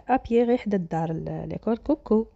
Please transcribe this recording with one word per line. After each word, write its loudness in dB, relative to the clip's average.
ابيي 2
غير 2
حدا 0
الدار -2
ال-، -6
ليكول. -2
كوكو. 0